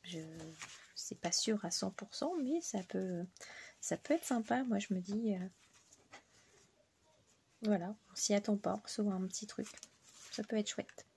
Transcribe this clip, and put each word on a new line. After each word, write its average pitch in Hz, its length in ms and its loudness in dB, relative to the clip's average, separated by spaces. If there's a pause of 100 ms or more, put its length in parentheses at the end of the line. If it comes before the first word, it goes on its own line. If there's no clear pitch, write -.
Je, 175 160 -6 (760)
c'est - 240 -8
pas 170 120 0
sûr 208 320 4
à 175 80 -2
cent 190 200 2
pour - 220 -10
cent, 330 280 0
mais 294 200 2
ça 196 220 -2
peut, 185 420 0 (540)
ça - 180 0
peut - 160 0
être 339 120 2
sympa. 240 380 2
Moi, 226 160 2
je 202 140 0
me 185 60 2
dis, 202 360 0
euh, 185 120 -4 (2250)
voilà, 208 340 4 (160)
on - 40 -14
s'y - 180 4
attend 202 240 6
pas, - 180 2
on 214 60 -4
reçoit 208 320 0
un 185 140 0
petit 214 200 -6
truc. - 200 -6 (640)
Ça 220 120 -4
peut 220 140 0
être 208 120 2
chouette. - 360 -6 (120)